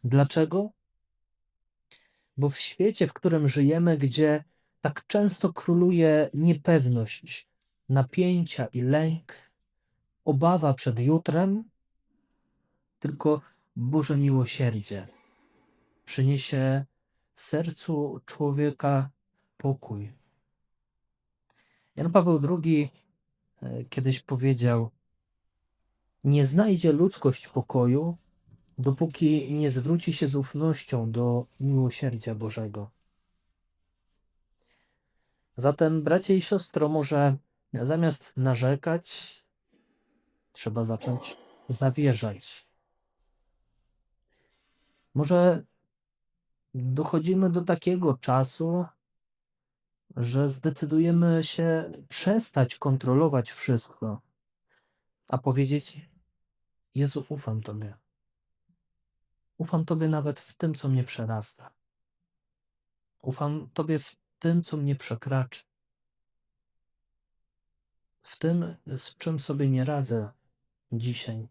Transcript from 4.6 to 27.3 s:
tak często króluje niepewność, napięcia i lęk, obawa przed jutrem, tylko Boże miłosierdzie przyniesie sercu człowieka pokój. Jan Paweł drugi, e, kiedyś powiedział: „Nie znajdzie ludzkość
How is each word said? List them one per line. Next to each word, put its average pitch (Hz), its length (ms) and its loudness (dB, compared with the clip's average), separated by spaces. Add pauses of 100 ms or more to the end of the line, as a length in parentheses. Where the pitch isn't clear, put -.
tak - 260 -6
często 202 460 2
króluje 170 840 4
niepewność, 143 1120 0 (400)
napięcia 165 800 0
i 123 160 -6
lęk, 160 520 0 (920)
obawa 151 500 2
przed 120 240 -2
jutrem, 165 680 2 (1400)
tylko 147 400 0 (360)
Boże 143 400 0
miłosierdzie 123 920 0 (960)
przyniesie 135 800 0 (500)
sercu 147 880 -4
człowieka 143 880 -2 (460)
pokój. 107 560 -6 (1800)
Jan 165 160 -2
Paweł 175 260 4
drugi, 151 520 -2 (720)
e, 123 220 -10
kiedyś 127 360 -4
powiedział: 120 680 0 (1300)
„Nie 143 220 4
znajdzie 175 460 4
ludzkość 147 560 0